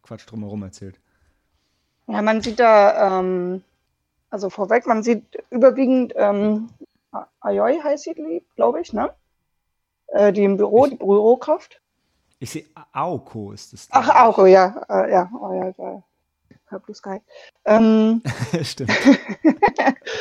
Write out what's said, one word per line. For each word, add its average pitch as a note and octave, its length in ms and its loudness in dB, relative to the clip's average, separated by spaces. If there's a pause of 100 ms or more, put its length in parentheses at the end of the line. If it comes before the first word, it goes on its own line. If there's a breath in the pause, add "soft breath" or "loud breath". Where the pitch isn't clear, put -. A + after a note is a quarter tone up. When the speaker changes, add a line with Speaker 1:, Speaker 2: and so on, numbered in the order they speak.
Speaker 1:
Quatsch - 260 -20
drumherum G#2 360 -12
erzählt. F#2+ 340 -18 (1120)
Speaker 2:
Ja, G#3 140 -6
man A3 200 0
sieht A3+ 160 -8
da, G#3 600 4
ähm, F#3 420 -6 (680)
also G3 200 -8
vorweg, G#3+ 380 -2
man A3 160 0
sieht A3+ 180 -2 (280)
überwiegend, B3+ 680 2
ähm, G#3+ 540 -2 (420)
A-, - 140 -14 (140)
Ayoi G#3+ 380 -2
heißt C#4+ 260 -6
sie, E4 380 -10 (140)
glaub B3 220 -2
ich, - 140 -12
ne? - 220 -6 (920)
Äh, G3+ 240 2
die G3+ 120 -2
im G3 120 2
Büro, G#3 300 2
Speaker 1:
Ich C#4 60 0
Speaker 2:
die - 40 -12
Bürokraft. A3+ 840 0 (580)
Speaker 1:
Ich - 120 -14
seh, D#3 240 -14
A-, D3 300 -10
Aoko G#2+ 480 -10
ist - 200 -20
es, - 180 -20
Speaker 2:
Ach, - 140 2
Speaker 1:
glaub D4+ 100 2
ich. - 60 6
Speaker 2:
Aoko, G3+ 260 6
ja. F#3+ 420 6
Äh, G3 240 -2
ja, F#3 180 0 (120)
Ayoi F#3 360 -8
war, F#3+ 240 -14 (640)
hab F#3+ 180 -16
bloß - 160 -20
geil. G3 180 -12 (440 loud breath)
Ähm, A3 580 4 (200)
Speaker 1:
<laughs> - 200 -6
Stimmt. - 280 -8
Speaker 2:
<laughs> - 800 2 (500 loud breath)